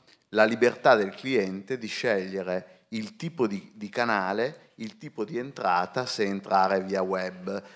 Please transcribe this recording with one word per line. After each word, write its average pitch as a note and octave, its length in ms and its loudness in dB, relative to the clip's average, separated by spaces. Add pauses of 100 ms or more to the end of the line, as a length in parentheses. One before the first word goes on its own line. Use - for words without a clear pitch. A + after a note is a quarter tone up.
(340)
la A2 120 6
libertà A#2 500 6
del G2 180 2
cliente A2 640 -2
di A2+ 100 -10
scegliere F#2+ 1000 -4
il A2 260 -8
tipo D#3 320 -2
di, G2 280 -6
di G#2 140 -12
canale, A2 840 -2
il A2 220 -12
tipo C3 260 -8
di G#2 140 -6
entrata, A#2+ 680 -2
se - 180 -2
entrare G2 580 2
via F#2+ 200 -2
web, F#2 600 -4 (140)